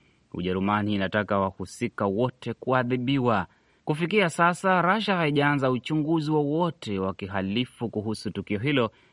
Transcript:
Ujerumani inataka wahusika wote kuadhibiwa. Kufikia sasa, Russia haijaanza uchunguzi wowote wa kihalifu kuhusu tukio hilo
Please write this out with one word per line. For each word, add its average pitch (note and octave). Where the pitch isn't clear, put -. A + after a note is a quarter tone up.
Ujerumani G2
inataka G2
wahusika G2
wote A2+
kuadhibiwa. B2
Kufikia E3+
sasa, F3+
Russia G3
haijaanza C#3+
uchunguzi D#3
wowote D3+
wa F#2+
kihalifu G2+
kuhusu G#2+
tukio G2
hilo B2+